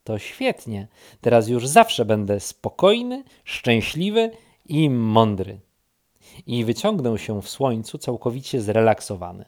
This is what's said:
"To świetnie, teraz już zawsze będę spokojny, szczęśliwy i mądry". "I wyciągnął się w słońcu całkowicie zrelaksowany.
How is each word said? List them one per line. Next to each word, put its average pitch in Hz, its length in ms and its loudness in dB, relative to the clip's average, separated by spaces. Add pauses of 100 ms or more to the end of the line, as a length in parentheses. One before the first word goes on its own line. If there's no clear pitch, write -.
"To 107 160 -6
świetnie, 113 680 -6 (340)
teraz 117 260 4
już 120 200 -2
zawsze 156 380 4
będę 104 340 0
spokojny, 240 840 -2 (200)
szczęśliwy 180 880 -2 (340)
i 151 240 0
mądry". 107 720 2 (840)
"I 117 200 -2
wyciągnął 123 520 0
się 104 240 -6
w - 80 -14
słońcu 117 480 -4
całkowicie 123 640 -4
zrelaksowany. 101 880 0